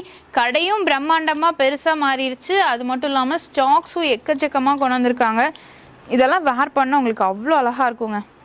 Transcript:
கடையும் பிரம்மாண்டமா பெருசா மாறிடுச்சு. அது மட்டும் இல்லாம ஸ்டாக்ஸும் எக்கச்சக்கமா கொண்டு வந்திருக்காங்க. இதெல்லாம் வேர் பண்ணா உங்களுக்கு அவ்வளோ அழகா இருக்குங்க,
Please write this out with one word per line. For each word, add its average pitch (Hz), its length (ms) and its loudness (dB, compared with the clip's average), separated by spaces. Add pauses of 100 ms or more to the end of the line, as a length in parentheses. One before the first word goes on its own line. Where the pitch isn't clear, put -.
(380)
கடையும் 330 520 0
பிரம்மாண்டமா 311 600 0 (100)
பெருசா 285 420 0
மாறிடுச்சு. 269 520 -2 (180)
அது 240 180 -6
மட்டும் 262 220 -4
இல்லாம 269 340 0
ஸ்டாக்ஸும் 294 680 0
எக்கச்சக்கமா 277 560 -2 (100)
கொண்டு 254 140 0
வந்திருக்காங்க. 247 480 0 (720)
இதெல்லாம் 285 340 4
வேர் 269 260 -2
பண்ணா 269 240 2
உங்களுக்கு 220 300 0
அவ்வளோ 247 320 0
அழகா 247 280 0
இருக்குங்க, 214 300 -6 (240)